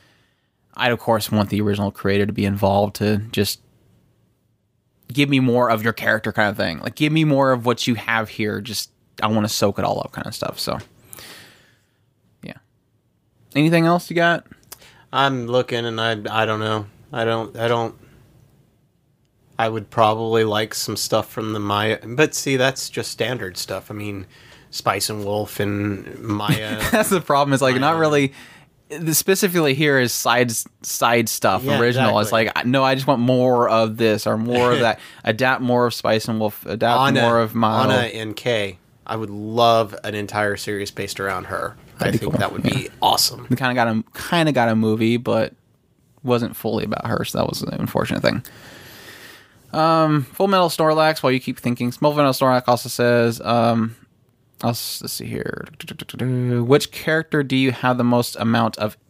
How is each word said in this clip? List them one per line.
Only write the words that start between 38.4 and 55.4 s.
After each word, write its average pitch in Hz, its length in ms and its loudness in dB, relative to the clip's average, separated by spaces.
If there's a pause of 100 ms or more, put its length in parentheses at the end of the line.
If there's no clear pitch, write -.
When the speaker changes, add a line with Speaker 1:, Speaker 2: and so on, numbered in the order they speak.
Speaker 2:
I - 80 -6
would 110 160 -6
love 110 720 2
an 107 140 -6
entire 104 400 -2
series 101 340 -6
based - 300 -8
around 95 240 -4
her. - 320 -8 (220)
Speaker 1:
That'd - 100 0
Speaker 2:
I - 40 -2
Speaker 1:
be 113 60 2
Speaker 2:
think 98 140 -4
Speaker 1:
cool. - 80 0
Speaker 2:
that 98 120 0
would - 120 -6
Speaker 1:
Yeah. - 100 0
Speaker 2:
be - 140 -4 (120)
awesome. 120 480 0
Speaker 1:
We 123 60 0
kinda 123 200 0
got 120 120 2
a, 110 160 0 (260)
kinda 165 220 2
got 123 180 2
a 113 60 2
movie, 113 440 2
but 110 360 -2 (680)
wasn't 120 320 0
fully 107 280 -2
about - 220 -4
her, - 180 -2
so - 140 -6
that - 100 0
was - 140 -6
an - 120 -6
unfortunate - 480 -4
thing. 58 200 0 (1300)
Um, 156 500 4
Full 190 260 -2
Metal 185 200 4
Snorlax, 156 540 2
while 131 100 2
you 131 80 0
keep - 180 -8
thinking, 120 320 -2
Full 147 240 2
Metal 147 180 4
Snorlax 127 360 2
also 123 200 2
says, 120 540 2
um, 113 540 0 (640)
I'll 120 80 -2
s-, - 320 -8
let's - 120 -8
see - 120 -10
here. - 400 -8 (960)